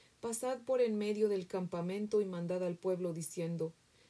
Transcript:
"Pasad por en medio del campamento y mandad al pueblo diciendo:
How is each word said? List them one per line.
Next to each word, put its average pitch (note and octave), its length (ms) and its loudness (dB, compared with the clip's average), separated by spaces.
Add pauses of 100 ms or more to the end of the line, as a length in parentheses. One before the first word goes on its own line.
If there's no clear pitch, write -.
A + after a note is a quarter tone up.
(220)
"Pasad B3 380 -2
por B3+ 200 2
en A3+ 200 4
medio G#3 280 4
del F#3+ 200 0
campamento F#3+ 760 0
y G3+ 40 -2
mandad F3+ 380 -2
al F3 120 0
pueblo F3+ 380 0
diciendo: E3 600 -4 (360)